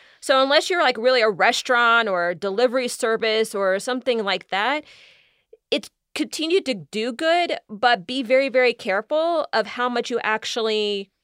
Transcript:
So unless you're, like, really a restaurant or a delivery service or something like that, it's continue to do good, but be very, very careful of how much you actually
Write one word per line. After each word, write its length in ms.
So 200
unless 280
you're, 140
like, 140
really 240
a 80
restaurant 800
or 220
a 40
delivery 520
service 680
or 240
something 440
like 260
that, 340
it's 200
continue 460
to 140
do 400
good, 440
but 360
be 160
very, 280
very 240
careful 800
of 120
how 220
much 220
you 140
actually 840